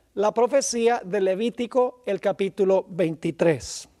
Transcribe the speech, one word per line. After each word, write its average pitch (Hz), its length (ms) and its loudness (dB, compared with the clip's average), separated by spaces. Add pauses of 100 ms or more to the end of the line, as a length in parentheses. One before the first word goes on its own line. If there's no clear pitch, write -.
(140)
la 208 200 0
profecía 240 680 2
de 190 160 -4
Levítico, 233 840 -2
el 196 140 -4
capítulo 190 680 0
veintitrés. 165 1000 -2 (120)